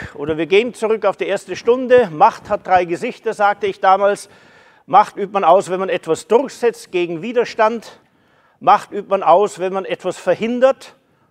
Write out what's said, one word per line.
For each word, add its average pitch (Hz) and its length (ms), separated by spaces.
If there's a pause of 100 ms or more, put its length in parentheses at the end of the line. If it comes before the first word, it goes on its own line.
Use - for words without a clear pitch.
(160)
oder 151 220
wir 160 100
gehen 214 260
zurück 214 320
auf 190 120
die 180 100
erste 185 280
Stunde. 247 560
„Macht 170 380
hat 202 160
drei 185 200
Gesichter“, 175 480
sagte 202 340
ich 190 120
damals. 196 480 (600)
Macht 196 300
übt 196 160
man 196 100
aus, 170 260
wenn 180 100
man 190 100
etwas 160 380
durchsetzt 233 640
gegen 175 300
Widerstand. 226 760 (600)
Macht 175 320
übt 190 180
man 196 120
aus, 175 380
wenn 185 120
man 190 140
etwas 175 320
verhindert. 240 800 (360)